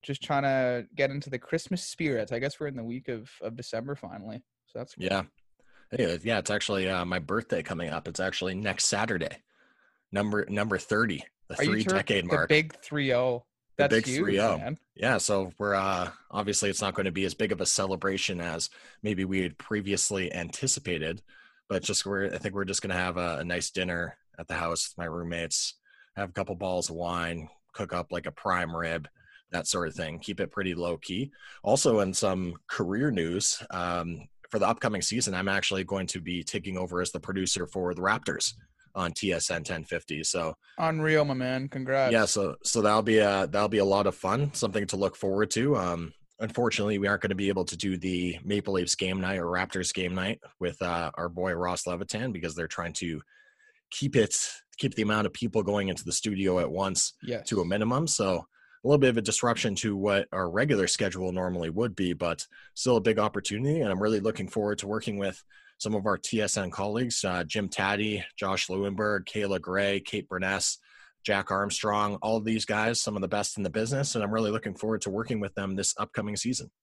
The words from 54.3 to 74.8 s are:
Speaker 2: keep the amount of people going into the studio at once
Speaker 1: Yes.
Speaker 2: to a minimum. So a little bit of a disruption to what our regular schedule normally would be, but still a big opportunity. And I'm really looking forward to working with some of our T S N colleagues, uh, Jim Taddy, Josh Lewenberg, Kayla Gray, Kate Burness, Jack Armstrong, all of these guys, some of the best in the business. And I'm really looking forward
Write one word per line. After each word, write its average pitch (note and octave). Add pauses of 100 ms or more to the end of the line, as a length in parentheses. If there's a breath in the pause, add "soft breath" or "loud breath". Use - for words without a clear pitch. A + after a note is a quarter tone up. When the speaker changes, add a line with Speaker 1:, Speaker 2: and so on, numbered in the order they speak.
Speaker 2:
keep B2+
the A2
amount G#2+
of -
people A2
going G2+
into F2
the E2
studio F#2+
at D#2
once F#2+
Speaker 1:
Yes. -
Speaker 2:
to G#2
a E2+
minimum. A2
So F#2+
a -
little D3
bit C3
of A#2
a A2+
disruption A2
to G#2
what G2
our F#2
regular G#2
schedule F#2
normally F2+
would G2+
be, F2+
but E2 (300 loud breath)
still B2
a G#2+
big A2
opportunity. G#2+
And G#2+
I'm F#2+
really G#2+
looking G2+
forward G#2
to G2
working G#2+
with G2 (340 loud breath)
some G#2+
of G2+
our G2+
T -
S G2+
N F#2
colleagues, G#2+
uh, F2+
Jim F#2+
Taddy, G2+ (140)
Josh F#2+
Lewenberg, G2+
Kayla G2
Gray, G2
Kate G2
Burness, F#2+ (460 loud breath)
Jack G2
Armstrong, G2+
all A2
of G#2+
these A2
guys, G#2+
some G#2+
of G2
the F#2
best G#2
in G#2
the F#2+
business. B2
And A2
I'm G2+
really A2
looking G#2+
forward G#2+